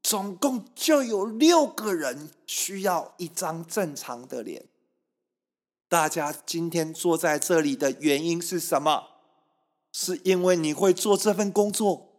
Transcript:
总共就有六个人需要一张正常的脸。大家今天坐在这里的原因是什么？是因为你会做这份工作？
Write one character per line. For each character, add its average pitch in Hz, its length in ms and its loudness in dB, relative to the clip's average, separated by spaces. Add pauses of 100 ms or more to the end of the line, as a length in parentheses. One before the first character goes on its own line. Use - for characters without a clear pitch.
总 202 340 -4
共 254 280 0 (100)
就 302 280 4
有 214 240 -2
六 294 400 6
个 214 260 -4
人 147 380 -4 (160)
需 - 360 -6
要 180 360 -2
一 175 100 -8
张 165 380 -8
正 165 280 -4
常 127 320 -12
的 127 160 -10
脸。 92 220 -12 (1200)
大 160 200 2
家 151 240 -4 (140)
今 170 240 -4
天 160 240 -2
坐 165 240 0
在 156 200 0
这 165 220 2
里 143 160 0
的 139 140 0 (100)
原 147 240 0
因 170 160 -2
是 170 180 -6
什 156 220 -2
么？ 147 280 -2 (840)
是 - 320 -6
因 185 180 4
为 180 140 6
你 156 160 0
会 180 220 4
做 202 240 2
这 202 160 2
份 202 180 0
工 208 180 2
作？ 202 380 0 (100)